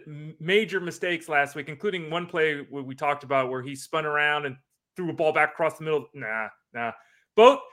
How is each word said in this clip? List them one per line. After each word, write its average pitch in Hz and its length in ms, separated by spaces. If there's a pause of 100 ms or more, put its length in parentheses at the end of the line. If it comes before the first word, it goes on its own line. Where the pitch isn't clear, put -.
m-, 151 320
major 190 400
mistakes 175 500
last 143 260
week, 147 140
including 165 400
one 170 160
play 156 460
we, 139 100
we 131 140
talked 143 280
about 131 280
where 127 100
he 139 140
spun 156 300
around 147 420
and 135 80 (400)
threw 175 160
a - 20
ball 156 180
back 151 200
across 156 260
the 156 60
middle. 156 320
Nah, 110 320 (260)
nah. 117 180 (440)
Both, 262 240 (140)